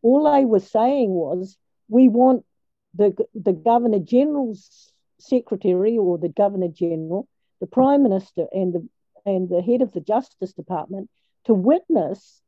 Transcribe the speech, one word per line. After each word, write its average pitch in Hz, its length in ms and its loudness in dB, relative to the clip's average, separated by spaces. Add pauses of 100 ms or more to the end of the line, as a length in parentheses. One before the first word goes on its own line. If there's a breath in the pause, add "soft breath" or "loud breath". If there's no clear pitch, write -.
All 294 300 4
they 277 140 4
were 220 140 2
saying 233 500 0
was, 180 480 -6 (320)
"We 247 200 6
want 247 360 2 (480)
the, 196 220 0 (180)
the 190 200 -2
Governor 226 460 0
General's 247 920 -2 (280)
secretary 208 800 -2
or 180 200 0
the 175 120 -4
Governor 196 400 -2
General, 165 580 -6 (320)
the - 80 -8
Prime 277 360 2
Minister 190 480 -2
and 185 220 -4
the, 165 140 -6 (380)
and 185 240 -4
the 175 120 -2
head 240 200 0
of 254 100 -2
the 180 100 -8
Justice 214 520 -6
Department 185 560 -10 (360)
to 233 80 2
witness 208 960 -2